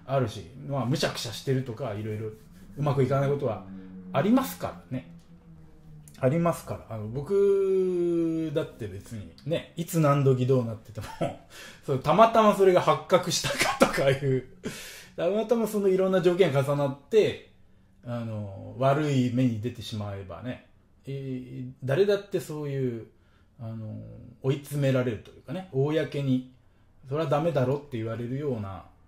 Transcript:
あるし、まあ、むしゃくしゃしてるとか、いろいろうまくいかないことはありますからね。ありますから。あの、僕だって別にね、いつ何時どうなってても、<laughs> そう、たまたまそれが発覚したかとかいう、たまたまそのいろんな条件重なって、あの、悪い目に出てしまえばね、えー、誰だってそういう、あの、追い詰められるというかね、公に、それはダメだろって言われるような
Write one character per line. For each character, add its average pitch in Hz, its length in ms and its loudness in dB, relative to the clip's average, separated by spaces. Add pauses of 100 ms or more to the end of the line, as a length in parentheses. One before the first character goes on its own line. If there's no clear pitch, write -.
あ 135 120 0
る 120 100 2
し、 98 180 -10 (220)
ま 139 140 -4
あ、 - 20 -4
む 123 120 0
し - 80 0
ゃ - 60 -2
く - 80 -8
し - 100 -8
ゃ 107 40 -8
し - 120 -12
て 135 100 0
る 131 80 0
と 123 100 -10
か、 110 220 -6
い 107 80 -6
ろ 110 120 -6
い 107 40 -6
ろ 110 80 -6
う 107 100 -10 (420)
ま 143 160 0
く 139 80 4
い 127 40 4
か 139 140 2
な 139 60 2
い 139 40 2
こ 143 60 2
と 131 100 -4
は 101 180 -4 (480)
あ 135 80 2
り 190 100 2
ま 262 140 4
す - 140 -10
か 95 100 -6 (220)
ら 131 60 -6
ね。 - 140 -10 (1120)
あ 131 80 4
り 156 100 4
ま 170 140 2
す - 120 -8
か 110 100 -8 (140)
ら。 113 80 -8
あ - 20 -8
の、 107 100 -8
僕 175 1500 2
だ - 80 0
っ - 100 -6
て 110 140 -8
別 95 260 -12
に 98 200 -12 (140)
ね、 - 300 -4
い 170 80 -6
つ 165 160 0
何 143 240 6
時 127 220 4
ど 131 160 4
う - 20 -2
な 113 100 -6
っ - 20 -8
て - 160 -20
て 104 80 -10
も、 104 60 -10 (140)
<laughs> - 200 -4 (460)
そ 143 80 0
う、 131 40 0
た 147 160 2
ま 220 140 10
た 226 140 6
ま 208 120 6
そ 196 100 4
れ 190 80 8
が 180 80 6
発 156 240 2
覚 175 260 2
し - 120 -2
た - 80 -4
か - 280 0
と - 80 6
か 139 240 2
い 135 40 4 (100)
う、 131 220 0 (680)
た 170 140 0
ま 214 160 0
た 226 80 -10
ま 226 120 0
そ 208 140 -2
の 202 80 2
い 185 80 4
ろ 190 120 2
ん 185 40 2
な 185 80 4
条 175 160 4
件 185 140 4
重 139 120 2 (140)
な 143 120 2
っ 131 100 -6 (100)
て、 170 420 2 (540)
あ 120 160 -6
の、 104 580 -10
悪 143 320 2
い 127 220 2
目 127 120 2
に 113 160 0
出 120 100 -4
て 113 100 -12
し 107 160 -10
ま 104 180 -6
え 98 100 -10
ば 87 180 -14
ね、 123 240 -12 (400)
え 131 600 -8
ー、 131 60 -12 (120)
誰 139 220 4
だ 202 100 4
っ 202 120 -10
て 180 120 -2
そ 151 220 -8
う 147 60 -6
い 131 300 -2
う、 107 80 -12 (540)
あ 113 80 -10
の、 110 260 -10 (480)
追 135 100 2
い - 40 2
詰 143 240 -6
め 135 120 4
ら 127 120 2
れ 120 80 0
る 101 60 -6
と - 120 -18
い - 80 -20
う - 40 -20
か - 100 -12
ね、 185 200 -8
公 143 500 0
に、 127 300 0 (560)
そ 135 80 -4
れ 160 80 0
は 139 60 -2
ダ 147 100 4
メ 165 120 2
だ 139 120 4
ろ 135 120 2
っ 143 40 -8
て - 180 -8
言 110 80 -4
わ 113 100 -4
れ 117 100 -6
る 131 120 -4
よ 143 180 -2
う 107 40 -4
な 92 260 -10 (220)